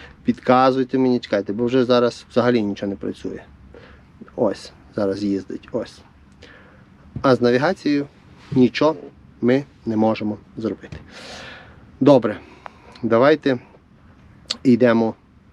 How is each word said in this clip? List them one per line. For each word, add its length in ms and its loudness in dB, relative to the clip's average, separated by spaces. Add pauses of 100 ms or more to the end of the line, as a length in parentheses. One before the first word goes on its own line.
(240)
підказуйте 720 0
мені, 220 2
чекайте, 340 -4
бо 120 -2
вже 200 2
зараз 460 0
взагалі 300 2
нічого 280 -6
не 60 -6
працює. 440 -10 (960)
Ось, 360 -4 (240)
зараз 280 -4
їздить, 480 -6
ось. 280 -8 (1200)
А 140 4
з 60 -2
навігацією 640 0 (440)
нічого 440 2 (460)
ми 220 2 (220)
не 120 -4
можемо 400 -2 (200)
зробити. 400 -8 (1000)
Добре, 380 4 (640)
давайте 560 2 (1040)
йдемо 520 4 (380)